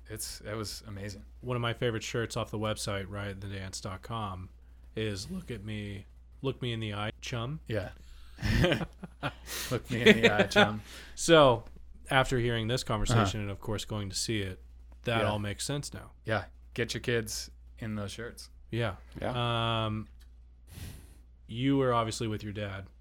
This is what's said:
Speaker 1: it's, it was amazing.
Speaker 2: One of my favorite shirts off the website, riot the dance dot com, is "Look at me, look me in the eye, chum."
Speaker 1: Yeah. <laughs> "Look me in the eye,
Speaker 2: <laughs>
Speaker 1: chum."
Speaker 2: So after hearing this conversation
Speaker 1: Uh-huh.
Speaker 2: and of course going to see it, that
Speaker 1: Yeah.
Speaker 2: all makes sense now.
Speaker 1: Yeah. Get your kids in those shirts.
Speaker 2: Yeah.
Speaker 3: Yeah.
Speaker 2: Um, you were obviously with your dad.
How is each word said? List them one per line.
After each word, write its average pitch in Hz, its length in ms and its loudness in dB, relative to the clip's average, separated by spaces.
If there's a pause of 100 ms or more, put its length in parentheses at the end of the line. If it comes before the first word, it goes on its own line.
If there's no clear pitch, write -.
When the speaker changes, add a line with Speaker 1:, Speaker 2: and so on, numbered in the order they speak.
Speaker 1:
it's, - 400 -8
it 107 60 -2
was 104 320 -6
amazing. 104 360 -8 (180)
Speaker 2:
One 123 140 -2
of 120 60 0
my 117 120 0
favorite 113 300 0
shirts 117 340 -2
off 110 120 -2
the 113 100 -4
website, 107 500 -2
riot 101 320 -6
the 101 60 -8
dance 95 340 -8
dot 95 220 -6
com, 98 460 -6 (460)
is 110 340 -2
"Look 180 220 -8
at 107 140 -8
me, 104 400 -6 (380)
look 131 180 -2
me 123 100 -2
in 113 80 -2
the 107 140 -2
eye, 104 260 -2
chum." 131 480 -4
Speaker 1:
Yeah. 104 220 -2 (520)
<laughs> 175 440 4 (840)
"Look 120 200 -2
me 113 160 0
in 208 140 10
the 208 120 8
eye, 104 100 4
Speaker 2:
<laughs> 101 60 0
Speaker 1:
chum." 104 320 4 (340)
Speaker 2:
So 139 480 10 (480)
after 131 260 4
hearing 117 300 0
this 123 160 0
conversation 110 380 4
Speaker 1:
Uh-huh. 101 180 2
Speaker 2:
and 104 120 -4
of 92 80 -8
course - 260 -4
going 104 240 -4
to 90 60 -8
see 110 260 0
it, 92 200 -6 (440)
that 117 180 2
Speaker 1:
Yeah. 107 60 4
Speaker 2:
all 107 100 0
makes 101 260 -4
sense 143 280 -4
now. - 180 -12 (140)
Speaker 1:
Yeah. 107 200 0 (300)
Get 117 180 -2
your 110 80 -4
kids 113 480 -2 (300)
in 110 160 -4
those 101 160 -4
shirts. - 380 -12 (200)
Speaker 2:
Yeah. 113 260 0 (240)
Speaker 3:
Yeah. 117 680 0
Speaker 2:
Um, 110 200 -4 (1400)
you 131 300 2
were 131 160 6
obviously 117 340 2
with 107 160 -2
your 104 100 -6
dad. 98 320 -6 (160)